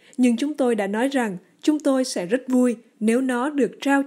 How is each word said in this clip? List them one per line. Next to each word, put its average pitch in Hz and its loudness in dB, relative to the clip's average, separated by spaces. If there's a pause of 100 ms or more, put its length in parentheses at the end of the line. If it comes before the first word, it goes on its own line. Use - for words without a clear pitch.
(160)
nhưng 247 4
chúng 285 -4
tôi 247 0
đã 208 -2
nói 220 -2
rằng 233 -2 (260)
chúng 302 0
tôi 262 0
sẽ 190 -6
rất 233 -2
vui 247 2 (240)
nếu 226 2
nó 254 -2
được 262 0
trao 277 2